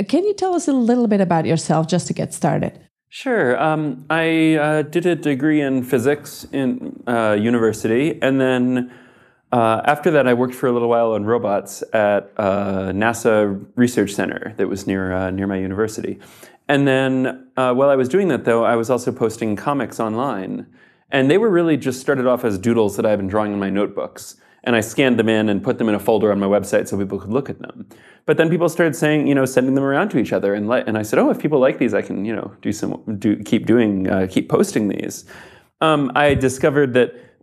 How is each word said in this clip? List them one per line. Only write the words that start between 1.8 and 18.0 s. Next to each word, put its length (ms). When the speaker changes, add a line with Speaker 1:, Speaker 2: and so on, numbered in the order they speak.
Speaker 1:
just 180
to 60
get 200
started? 460
Speaker 2:
Sure. 520
Um, 480
I, 460
uh, 280
did 220
a 120
degree 440
in 220
physics 720
in, 560
uh, 280
university. 840
And 180
then, 520
uh, 340
after 280
that, 160
I 60
worked 200
for 140
a 40
little 160
while 260
on 100
robots 580
at, 440
uh, 560
nasa 680
Research 380
Center 460
that 100
was 180
near, 260
uh, 200
near 160
my 80
university. 640
And 220
then, 580
uh, 160
while 160
I 40
was 140